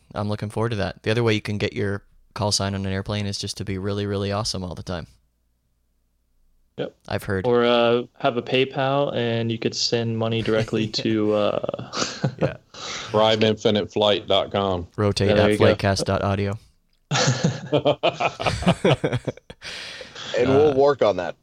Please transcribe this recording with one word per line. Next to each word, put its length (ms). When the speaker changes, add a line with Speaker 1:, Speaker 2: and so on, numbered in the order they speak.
Speaker 1:
I'm 140
looking 200
forward 200
to 80
that. 260
The 80
other 120
way 100
you 80
can 160
get 160
your 300
call 160
sign 220
on 120
an 60
airplane 340
is 120
just 200
to 80
be 120
really, 280
really 260
awesome 320
all 120
the 80
time. 240
Speaker 2:
Yep. 180
Speaker 1:
I've 160
heard. 220
Speaker 2:
Or, 200
uh, 380
have 200
a 40
PayPal 720
and 380
you 80
could 160
send 420
money 240
directly 460
Speaker 1:
<laughs> 160
Speaker 2:
to, 300
uh, 580
<laughs> 240
Speaker 1:
Yeah. 180
Speaker 3:
Prime 320
infinite 480
flight 340
dot 260
com. 440
Speaker 1:
Rotate 340
Speaker 2:
Yeah, 60
there 100
Speaker 1:
at 60
Speaker 2:
you 80
go. 160
Speaker 1:
flightcast.audio. 800
Speaker 3:
<laughs> 2000
Speaker 4:
And 140
we'll 220
Speaker 1:
Uh, 40
Speaker 4:
work 280
on 140
that 260